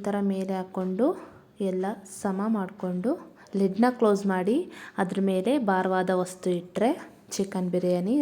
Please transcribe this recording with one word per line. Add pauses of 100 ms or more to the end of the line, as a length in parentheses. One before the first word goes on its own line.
ಥರ (160)
ಮೇಲೆ
ಹಾಕ್ಕೊಂಡು (640)
ಎಲ್ಲ (360)
ಸಮ (120)
ಮಾಡಿಕೊಂಡು (520)
ಲಿಡ್ನ
ಕ್ಲೋಸ್ (100)
ಮಾಡಿ, (480)
ಅದ್ರ (140)
ಮೇಲೆ (180)
ಭಾರವಾದ (120)
ವಸ್ತು (100)
ಇಟ್ಟರೆ (460)
ಚಿಕನ್
ಬಿರಿಯಾನಿ